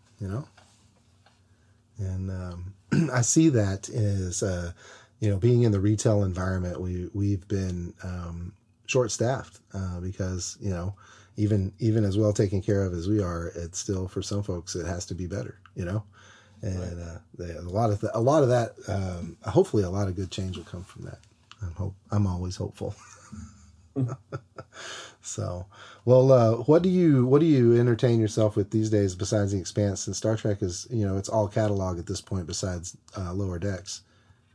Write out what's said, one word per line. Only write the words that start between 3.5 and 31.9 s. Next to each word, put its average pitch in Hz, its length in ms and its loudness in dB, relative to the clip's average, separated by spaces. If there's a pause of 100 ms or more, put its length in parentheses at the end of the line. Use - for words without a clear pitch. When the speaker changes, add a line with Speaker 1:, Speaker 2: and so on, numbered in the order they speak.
Speaker 1:
as, 98 540 -2
uh, 87 280 -2 (480)
you 107 100 0
know, 101 60 2
being 120 280 4
in 107 100 4
the 98 80 2
retail 107 420 2
environment, 90 560 -4
we, 90 340 -6
we've 101 360 -2
been, 90 520 -4
um, 87 520 -10 (320)
short-staffed, 123 760 -2 (140)
uh, 92 260 -6
because, 92 640 -6
you 101 80 -6
know, 90 260 -6 (400)
even, 104 440 0
even 110 260 2
as 95 120 0
well 107 140 4
taken 101 300 0
care 98 240 2
of 90 80 -2
as 87 160 -4
we 107 120 2
are, 85 320 -4
it's 85 240 -10
still, 92 300 -4
for 95 140 -6
some 101 220 -4
folks, 87 320 -8
it 85 100 -6
has 87 220 -6
to - 80 -10
be 90 120 -6
better, 101 320 -8 (160)
you 92 80 -6
know? 98 200 -4 (580)
And, 95 180 -6 (180)
Speaker 2:
Right. 85 100 -10
Speaker 1:
uh, 82 100 -14 (200)
they, 87 180 -10
a 76 60 -12
lot 101 280 0
of 101 100 0
th-, - 160 -4
a 117 60 0
lot 143 220 4
of 123 60 6
that, 117 260 2 (120)
um, 90 560 -6
hopefully 110 400 2
a 87 60 -2
lot 98 180 -2
of 90 80 -4
good 95 160 -6
change 92 240 -6
will 90 80 -12
come 87 220 -12
from - 180 -18
that. - 160 -16 (420)
I'm 85 120 -8
hope-, 92 220 -6 (140)
I'm 104 160 2
always 90 300 -4
hopeful. - 440 -6
<laughs> - 60 -20 (2250)
So, 92 440 -6 (380)
well, 127 260 8
uh, 117 320 8
what 160 180 6
do 185 80 2
you, 160 380 6
what 139 140 6
do 175 40 6
you 120 340 6
entertain 120 400 4
yourself 107 360 2
with 104 160 0
these 110 180 2
days 101 240 2
besides 101 380 0
The 98 80 0
Expanse? 101 420 -2
Since 98 160 -8
Star 110 180 0
Trek 107 280 -2
is, 87 260 -6
you 113 160 -2
know, 95 120 -2
it's 95 120 -6
all 107 180 0
catalog 98 520 -2